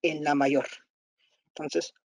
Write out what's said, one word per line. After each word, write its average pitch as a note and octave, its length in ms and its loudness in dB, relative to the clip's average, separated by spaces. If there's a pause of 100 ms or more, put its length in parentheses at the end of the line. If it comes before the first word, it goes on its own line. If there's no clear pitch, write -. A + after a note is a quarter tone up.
en D#3 220 -2
la D3 100 2
mayor. C#3 320 2 (840)
Entonces, - 440 -6 (220)